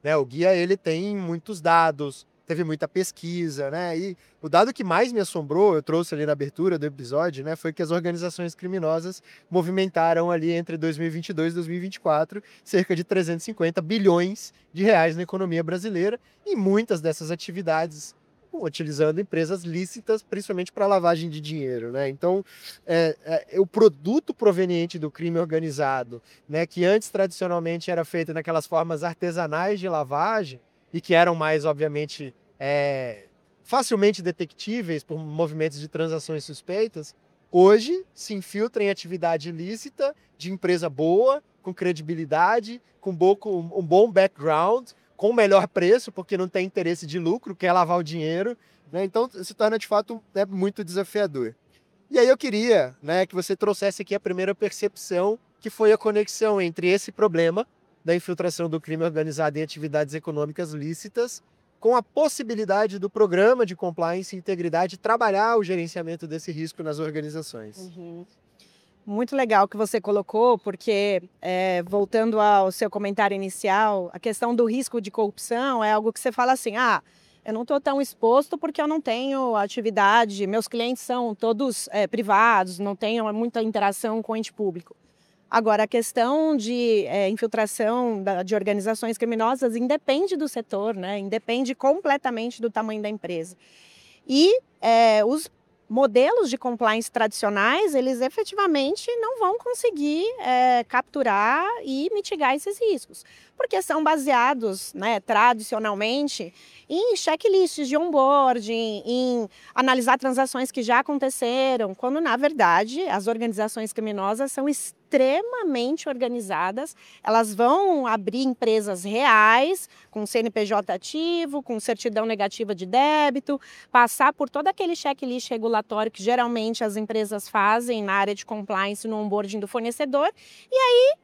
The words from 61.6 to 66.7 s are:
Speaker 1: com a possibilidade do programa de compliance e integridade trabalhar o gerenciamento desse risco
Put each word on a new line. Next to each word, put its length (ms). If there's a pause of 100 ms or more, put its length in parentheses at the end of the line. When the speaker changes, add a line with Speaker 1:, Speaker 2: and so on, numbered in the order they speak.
Speaker 1:
com 160
a 40
possibilidade 960
do 120
programa 560
de 100
compliance 580
e 60
integridade 580
trabalhar 600
o 60
gerenciamento 640
desse 240
risco 320